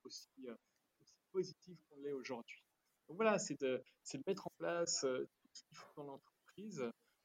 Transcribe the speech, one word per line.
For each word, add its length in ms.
aussi, 240
euh, 80
aussi 160
positif 460
qu'on 140
l'est 100
aujourd'hui. 500
Donc 80
voilà, 220
c'est 200
de, 240
c'est 160
de 80
mettre 200
en 120
place, 460
euh, 200
tout 140
ce 100
qu'il 140
faut 180
dans 80
l'entreprise 800